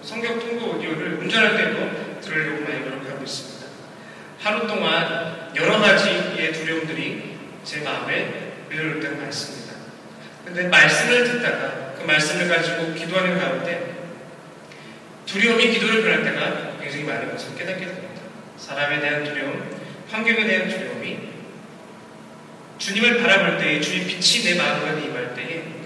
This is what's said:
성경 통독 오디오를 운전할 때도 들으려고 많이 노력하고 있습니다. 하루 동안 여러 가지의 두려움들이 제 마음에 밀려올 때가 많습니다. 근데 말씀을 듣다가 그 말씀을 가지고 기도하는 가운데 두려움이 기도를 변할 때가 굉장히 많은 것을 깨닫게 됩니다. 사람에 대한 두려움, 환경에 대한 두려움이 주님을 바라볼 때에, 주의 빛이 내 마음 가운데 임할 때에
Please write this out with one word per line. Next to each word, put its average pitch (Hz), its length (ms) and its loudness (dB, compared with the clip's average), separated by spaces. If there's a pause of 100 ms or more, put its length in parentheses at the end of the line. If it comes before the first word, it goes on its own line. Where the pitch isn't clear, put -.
성경 226 360 -4
통독 226 380 -2
오디오를 160 420 -2
운전할 - 380 4
때도 - 640 -2
들으려고 151 420 -2
많이 147 180 -2
노력하고 135 420 -8
있습니다. - 440 -10 (720)
하루 214 280 0
동안 170 880 0
여러 180 240 6
가지의 180 760 6
두려움들이 160 840 -4 (260)
제 - 180 -6
마음에 - 720 -2 (160)
밀려올 151 320 -2
때가 - 140 -4
많습니다. - 580 -8 (720)
근데 180 220 0
말씀을 233 580 8
듣다가 - 720 0
그 - 60 -8
말씀을 180 420 4
가지고 165 460 2
기도하는 175 440 2
가운데 175 580 -2 (1300)
두려움이 226 460 6
기도를 214 320 4
변할 - 200 4
때가 - 580 -2
굉장히 147 220 -6
많은 - 280 -4
것을 - 260 -8
깨닫게 180 280 -4
됩니다. - 360 -10 (360)
사람에 147 440 -2
대한 147 220 0
두려움, 143 540 -4 (320)
환경에 220 360 2
대한 190 240 2
두려움이 - 480 -6 (1600)
주님을 220 440 4
바라볼 185 360 6
때에, 151 240 2
주의 180 240 0
빛이 220 400 2
내 180 100 4
마음 147 260 2
가운데 151 260 -2
임할 - 260 -4
때에 165 300 -6 (220)